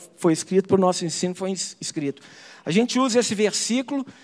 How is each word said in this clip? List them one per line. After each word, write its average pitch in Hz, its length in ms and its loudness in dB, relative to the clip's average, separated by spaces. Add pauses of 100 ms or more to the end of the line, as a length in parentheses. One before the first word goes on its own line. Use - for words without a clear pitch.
(160)
foi 165 180 2
escrito, 185 340 0
por 190 100 4
nosso 185 280 2
ensino 180 280 -4
foi 190 180 -6
es-, - 280 -10
escrito." 143 400 -6 (440)
A - 60 -4
gente 233 280 2
usa 247 220 4
esse 220 140 0
versículo 240 720 -2 (180)